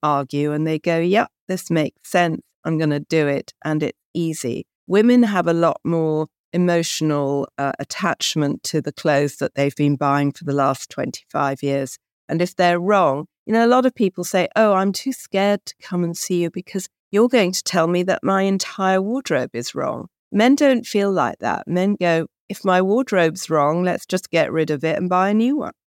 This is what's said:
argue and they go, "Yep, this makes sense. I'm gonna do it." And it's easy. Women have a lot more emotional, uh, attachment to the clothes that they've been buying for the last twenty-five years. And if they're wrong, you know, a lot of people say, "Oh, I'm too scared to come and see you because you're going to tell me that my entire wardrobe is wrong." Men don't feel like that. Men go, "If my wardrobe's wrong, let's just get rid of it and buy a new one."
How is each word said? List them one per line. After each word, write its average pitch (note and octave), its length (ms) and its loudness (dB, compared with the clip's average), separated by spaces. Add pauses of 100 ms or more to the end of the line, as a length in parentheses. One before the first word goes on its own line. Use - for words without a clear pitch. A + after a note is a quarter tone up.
argue C#3+ 480 0
and D3+ 160 -2
they D#3+ 140 -2
go, E3 180 0
"Yep, F3+ 300 2 (180)
this - 240 -6
makes - 400 -2
sense. F3 300 0 (240)
I'm D#3+ 140 -2
gonna D3+ 200 0
do D3+ 300 0
it." C#3 240 -4 (120)
And D#3 200 -2
it's - 140 -6 (140)
easy. D#3+ 540 -4 (220)
Women A#3+ 340 6
have G3+ 240 0
a E3+ 60 2
lot E3 320 2
more D#3+ 420 0 (280)
emotional, D#3+ 1040 0
uh, C#3 220 -4
attachment - 840 -2
to D#3 200 -4
the D3 100 -8
clothes C#3+ 440 0
that - 180 -6
they've C#3+ 220 0
been C#3+ 200 2
buying C#3+ 360 0
for - 120 -18
the C#3+ 80 -4
last C#3 380 -2
twenty-five C#3 720 -6
years. C#3 360 -4 (300)
And E3 140 -2
if F3 140 -4
they're F3 240 2
wrong, F3 460 2 (200)
you - 60 -2
know, A3+ 120 4
a A#3 40 4
lot B3 180 4
of B3+ 80 0
people F#3 300 -2
say, F3+ 320 0
"Oh, G#3+ 160 4
I'm F#3+ 200 2
too C4 200 -6
scared G3+ 540 -2
to - 140 -16
come F3+ 220 -4
and E3+ 140 -4
see F3 260 -2
you E3 80 -2
because - 380 -10 (220)
you're A3 180 4
going G3+ 240 2
to - 100 -6
tell E3 240 0
me F3+ 180 0
that F#3 200 -2
my F#3+ 180 2
entire F#3+ 580 0
wardrobe G3 540 -2
is A#2+ 200 -8
wrong." C3+ 340 -6 (240)
Men A#3 220 4
don't C4+ 320 2
feel G3+ 260 0
like C3+ 280 0
that. - 280 -4
Men F#3+ 320 0
go, E3 260 0 (220)
"If - 160 -12
my F#3 160 4
wardrobe's F#3+ 720 0
wrong, D#3+ 340 2
let's F3+ 220 -2
just - 240 -4
get E3 220 2
rid D#3 180 0
of D3 140 -2
it D#3+ 120 0
and F3+ 120 -4
buy F#3 200 2
a G#3 60 0
new A#3+ 220 2
one." C3 160 -6 (140)